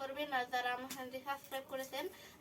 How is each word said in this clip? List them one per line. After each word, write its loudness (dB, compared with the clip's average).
করবেন, 0
আর 6
যারা 4
আমার -4
চ্যানেলটি -4
সাবস্ক্রাইব -2
করেছেন 0